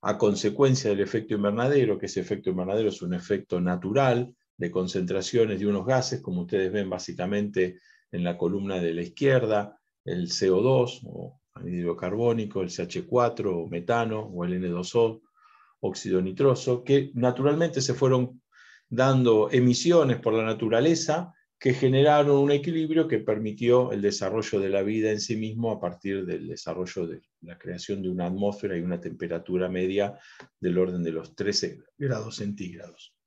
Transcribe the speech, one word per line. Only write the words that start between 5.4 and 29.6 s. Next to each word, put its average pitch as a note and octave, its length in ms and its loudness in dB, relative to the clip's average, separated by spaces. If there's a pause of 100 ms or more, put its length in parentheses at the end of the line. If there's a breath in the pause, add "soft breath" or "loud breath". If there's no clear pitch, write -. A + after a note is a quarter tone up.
de G2+ 80 0
unos G2 180 0
gases, B2+ 360 0
como F2+ 200 -4
ustedes F#2+ 300 0
ven G2+ 180 -2
básicamente F#2 880 -2 (320 soft breath)
en F2+ 120 -6
la F2 140 -4
columna F#2+ 420 -2
de E2+ 140 -2
la E2+ 80 -4
izquierda, A2 800 0 (260)
el F2 260 -4
C - 180 2
O F#2 120 4
dos, B2+ 440 2
o - 340 -14 (140)
anhídrido F2 420 -4
carbónico, G#2+ 680 -2
el F2+ 80 -4
C F#2 120 -8
H F2 240 -6
cuatro, A2+ 540 0
o E2 100 -8
metano, A2 520 -2
o F#2 220 -8
el F2+ 100 -2
N F#2 160 -4
dos F2+ 260 -4
O, A2+ 260 2 (580 soft breath)
óxido F#2 420 -2
nitroso, B2 640 0
que C3+ 300 2
naturalmente C#3 680 0
se B2 120 0
fueron B2+ 480 2 (480 soft breath)
dando B2 640 4
emisiones B2+ 680 4
por A2 140 0
la A2+ 100 2
naturaleza B2 880 0 (260 soft breath)
que C3 140 2
generaron C#3+ 640 6
un C#3+ 140 4
equilibrio D#3 560 0
que A2 120 0
permitió A2 760 2
el G#2 80 -4
desarrollo G2+ 580 -2
de G2 100 -2
la G2 140 0
vida G#2+ 280 0
en G#2 100 -2
sí A2 160 -4
mismo A2 340 -4
a G#2 80 -4
partir F#2 460 -6
del E2 220 -6
desarrollo F2 600 -8
de E2 140 -12 (200)
la E2+ 160 -18
creación F#2 440 -8
de F#2 80 -4
una F2+ 160 -4
atmósfera G2 520 -4
y E2+ 40 -4
una F2 180 -4
temperatura E2+ 680 -4